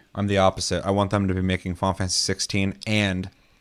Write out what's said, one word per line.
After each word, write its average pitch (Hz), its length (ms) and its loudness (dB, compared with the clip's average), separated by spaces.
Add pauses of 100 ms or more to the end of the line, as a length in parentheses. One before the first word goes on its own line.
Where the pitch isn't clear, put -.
(140)
I'm 101 140 -2
the 98 100 2
opposite. 92 480 2
I 98 60 2
want 101 180 2
them 101 160 2
to 92 80 0
be 92 80 0
making 92 320 -2
Final 95 200 0
Fantasy 92 240 -2
sixteen, 98 680 -2
and 98 440 0 (300)